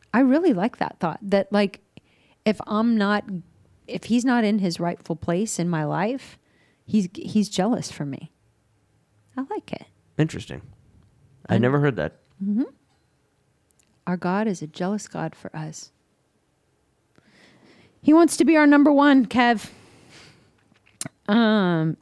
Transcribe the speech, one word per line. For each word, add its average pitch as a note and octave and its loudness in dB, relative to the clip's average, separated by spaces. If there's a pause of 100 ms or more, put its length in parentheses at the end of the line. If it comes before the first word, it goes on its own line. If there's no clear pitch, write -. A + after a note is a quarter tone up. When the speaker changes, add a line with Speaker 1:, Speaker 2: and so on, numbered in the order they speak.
(140)
Speaker 1:
I A3 4
really C#4 4
like F#3+ -2
that - -6
thought, E3 -4
that, G3 -2
like, G3+ -2 (640)
if G#3+ -2
I'm A3+ 0
not, G#3 0 (640)
if - -12
he's A#3 0
not A#3+ 2
in G#3+ 0
his F#3 -2
rightful E3+ -6
place F#3 -4
in F3 -2
my D#3 -2
life, F3 -6 (460)
he's, F#3 -2
he's - -2
jealous G3+ -4
for - -10
me. C#3 -12 (1040)
I C4 -8
like G4+ -12
it. - -12 (320)
Speaker 2:
Interesting. D3 -6 (880)
I A2 0
Speaker 1:
And A2+ 2
Speaker 2:
never C3+ 0
heard C#3+ 0
that. D2+ -6 (280)
Speaker 1:
Mm-hmm. G#3 -2 (1400)
Our F3+ -2
God F#3+ -2
is F#3 -4
a D#3 -10
jealous F#3+ -6
God D#3+ -10
for - -18
us. D#3 -14 (2000)
He D4 4
wants E4 6
to E4 4
be D#4 4
our D4+ 6
number C#4+ 6
one, C#4 6
Kev. A#3+ 0 (1600)
Um, G3+ 2